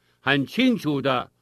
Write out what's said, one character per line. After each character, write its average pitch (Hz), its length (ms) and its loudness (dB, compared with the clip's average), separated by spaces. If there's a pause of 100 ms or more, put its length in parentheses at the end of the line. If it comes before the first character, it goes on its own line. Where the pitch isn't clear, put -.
(200)
很 139 280 0
清 247 280 2
楚 147 260 -2
地 131 300 -2 (100)